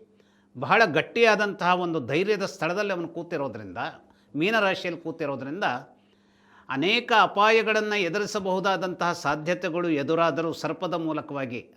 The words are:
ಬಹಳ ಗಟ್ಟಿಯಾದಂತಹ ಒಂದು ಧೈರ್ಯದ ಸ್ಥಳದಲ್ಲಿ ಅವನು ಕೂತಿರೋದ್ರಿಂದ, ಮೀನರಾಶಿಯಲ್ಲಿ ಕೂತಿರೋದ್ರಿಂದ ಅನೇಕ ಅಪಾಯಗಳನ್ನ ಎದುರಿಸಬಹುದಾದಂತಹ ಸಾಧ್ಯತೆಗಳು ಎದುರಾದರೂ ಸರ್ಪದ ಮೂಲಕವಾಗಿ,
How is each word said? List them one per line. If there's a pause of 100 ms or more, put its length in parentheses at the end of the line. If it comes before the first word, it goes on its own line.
(580)
ಬಹಳ
ಗಟ್ಟಿಯಾದಂತಹ
ಒಂದು
ಧೈರ್ಯದ
ಸ್ಥಳದಲ್ಲಿ
ಅವನು
ಕೂತಿರೋದ್ರಿಂದ, (580)
ಮೀನರಾಶಿಯಲ್ಲಿ
ಕೂತಿರೋದ್ರಿಂದ (1040)
ಅನೇಕ (100)
ಅಪಾಯಗಳನ್ನ
ಎದುರಿಸಬಹುದಾದಂತಹ
ಸಾಧ್ಯತೆಗಳು
ಎದುರಾದರೂ
ಸರ್ಪದ
ಮೂಲಕವಾಗಿ,